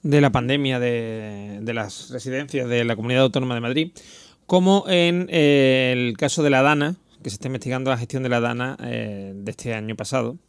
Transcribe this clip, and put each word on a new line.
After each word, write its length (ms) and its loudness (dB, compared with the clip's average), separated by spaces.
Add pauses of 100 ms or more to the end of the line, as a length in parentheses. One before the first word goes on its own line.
de 180 4
la 100 6
pandemia 480 0
de, 840 -4
de 100 -6
las 380 -8
residencias 580 -6
de 160 2
la 100 0
Comunidad 280 0
Autónoma 320 0
de 80 -4
Madrid, 300 -2 (520)
como 440 4
en, 420 2
eh, 680 4
el 220 0
caso 240 0
de 80 4
la 100 4
dana, 360 2 (260)
que 80 -8
se 60 -10
está 100 -12
investigando 420 -4
la 80 2
gestión 260 -6
de 60 -2
la 120 2
dana, 420 -4
eh, 520 -8
de 160 -10
este 220 -8
año 240 -6
pasado 400 -4 (120)